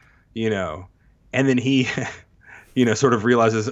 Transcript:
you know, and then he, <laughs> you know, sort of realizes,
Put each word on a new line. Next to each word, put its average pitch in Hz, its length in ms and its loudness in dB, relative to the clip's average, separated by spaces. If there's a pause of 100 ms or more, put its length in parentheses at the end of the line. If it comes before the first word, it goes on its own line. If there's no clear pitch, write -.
(340)
you 113 160 -4
know, 92 380 -6 (440)
and 135 160 0
then 127 100 2
he, 127 300 0 (400)
<laughs> - 480 -20
you 127 100 2
know, 110 100 2
sort 127 180 2
of 107 100 0
realizes, 113 480 2